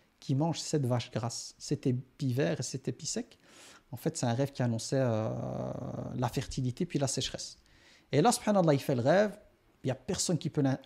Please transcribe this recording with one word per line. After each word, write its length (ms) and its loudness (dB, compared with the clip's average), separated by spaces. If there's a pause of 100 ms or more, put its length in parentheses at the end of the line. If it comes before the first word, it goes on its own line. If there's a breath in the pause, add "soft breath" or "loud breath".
(200 soft breath)
qui 160 -2
mangent 240 0
sept 260 0
vaches 240 0
grasses. 480 -6
Sept 300 -4
épis 460 -2
verts 260 0
et 40 -4
sept 240 -6
épis 200 -8
secs. 320 -8 (520 loud breath)
En 60 -12
fait, 180 -4
c'est 100 -2
un 80 4
rêve 180 0
qui 120 -4
annonçait, 360 0
euh, 300 2 (840)
la 140 0
fertilité 560 -2
puis 140 -2
la 80 0
sécheresse. 500 -6 (540 soft breath)
Et 100 4
là, 100 6
subhanallah, 420 4
il 60 4
fait 160 0
le 60 0
rêve. 360 4 (460)
Il 40 -2
n'y 40 0
a 40 0
personne 420 -2
qui 120 -2
peut 120 0
l'in-, 240 2